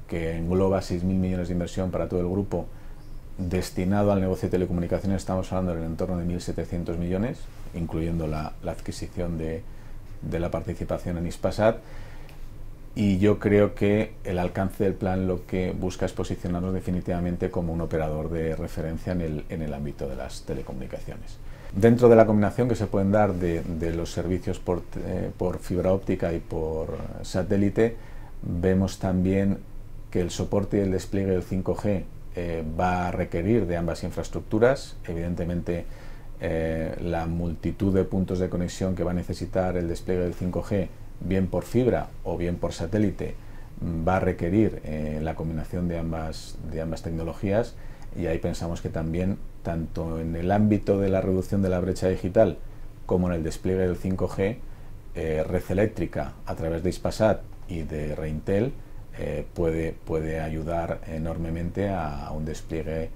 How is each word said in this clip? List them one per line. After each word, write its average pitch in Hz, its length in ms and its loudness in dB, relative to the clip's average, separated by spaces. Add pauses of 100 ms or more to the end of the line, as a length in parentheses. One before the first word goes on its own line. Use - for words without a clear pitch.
que 82 300 -2
engloba 92 440 4
seis 87 220 -2
mil 92 140 2
millones 92 320 0
de 90 40 -2
inversión 87 380 -2
para 82 160 0
todo 90 140 0
el 90 80 0
grupo, 95 380 -2 (720)
destinado 95 760 2
al 98 100 6
negocio 92 260 2
de - 40 0
telecomunicaciones, 90 680 2
estamos 92 340 -2
hablando 92 220 0
en 82 60 -2
el 82 60 -4
entorno 90 320 -2
de 87 60 -2
mil 87 160 0
setecientos 85 600 -4
millones, 92 400 0 (340)
incluyendo 82 540 -2
la, 76 340 -4
la 85 120 -4
adquisición 85 680 -6
de, 80 240 -4 (580)
de 82 180 -4
la 85 120 0
participación 85 680 -4
en 85 80 -2
Hispasat. 101 520 2 (1160)
Y 101 240 4
yo 104 220 6
creo 104 340 6
que 104 400 4 (100)
el 90 140 -2
alcance 95 460 0
del 98 100 4
plan 92 320 0
lo 90 220 -2
que 92 240 0
busca 90 340 -2
es 90 80 -2
posicionarnos 90 600 -2
definitivamente 87 760 -2
como 85 240 -2
un 85 80 -2
operador 78 480 -2
de 80 260 -2
referencia 82 580 -4
en 87 80 0
el, 78 280 -4
en 80 140 -6
el 73 100 -4
ámbito 71 340 -6
de 65 80 -6
las 65 280 -10
telecomunicaciones. - 960 -8 (360)
Dentro 117 320 8
de 117 80 12
la 113 120 12
combinación 107 420 4
que 113 60 2
se 104 100 0
pueden 98 260 2
dar 104 220 6
de, 85 300 0
de 82 320 -2
los 82 160 -2
servicios 87 480 0
por, 87 240 -2 (140)
eh, 90 380 -2
por 90 220 0
fibra 90 340 2
óptica 95 400 2
y 82 80 0
por 80 600 -4 (240)
satélite, 101 720 2 (480)
vemos 92 560 2
también 95 580 2 (540)
que 92 100 2
el 87 80 0
soporte 98 480 0
y 101 40 4
el 95 100 2
despliegue 95 400 0
del 90 100 2
cinco 92 340 -2
G, 101 280 0 (320)
eh, 85 280 -2 (160)
va 90 280 2
a 87 40 -2
requerir 90 540 2
de 85 120 0
ambas 82 260 -2
infraestructuras. 104 920 0 (100)
Evidentemente, 85 800 -2 (560)
eh, 80 580 -2
la 82 260 -2
multitud 85 680 0
de 95 100 6
puntos 92 340 0
de 92 120 2
conexión 90 460 0
que 90 80 0
va 87 80 0
a 90 40 0
necesitar 90 640 0
el 87 100 0
despliegue 87 360 0
del 87 100 0
cinco 90 300 -2
G, 95 260 0 (320)
bien 95 260 2
por 90 160 0
fibra 113 460 2 (140)
o 87 140 -2
bien 87 200 0
por 82 160 -2
satélite, 87 600 0 (460)
va 87 360 2
a - 20 4
requerir, 92 640 2
eh, 76 380 -4
la 78 140 -2
combinación 80 520 -4
de 85 100 -2
ambas, 80 600 -6 (140)
de 80 100 -4
ambas 78 200 -4
tecnologías, 85 760 0 (400)
y 85 100 -2
ahí 82 140 2
pensamos 85 420 -2
que 90 80 -2
también, 85 480 0 (240)
tanto 82 580 -4
en 82 160 -2
el 87 160 2
ámbito 104 480 6
de 98 100 4
la 95 120 4
reducción 95 400 2
de 95 80 4
la 90 100 4
brecha 92 300 2
digital 92 480 4 (480)
como 90 240 4
en 87 60 2
el 80 80 0
despliegue 92 440 0
del 87 80 2
cinco 92 320 0
G, 101 300 -2 (580)
eh, 78 320 0
Red 87 220 0
Eléctrica, 90 640 0 (120)
a 92 100 -4
través 82 280 -2
de 90 60 2
Hispasat 101 520 2 (280)
y 82 140 -4
de 76 320 -4
Reintel, 78 580 0 (440)
eh, 76 360 -4
puede, 80 400 0
puede 80 480 -2
ayudar 80 640 -4
enormemente 82 840 -4
a 76 420 -4
un 76 140 -4
despliegue 80 720 -4